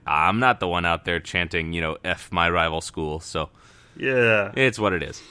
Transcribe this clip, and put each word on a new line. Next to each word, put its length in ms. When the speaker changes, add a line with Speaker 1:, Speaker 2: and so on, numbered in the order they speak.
Speaker 1:
I'm 340
not 200
the 80
one 180
out 200
there 140
chanting, 540
you 80
know, 240
"F 260
my 180
rival 320
school," 380
so 300
Speaker 2:
Yeah. 580
Speaker 1:
it's 220
what 160
it 80
is. 300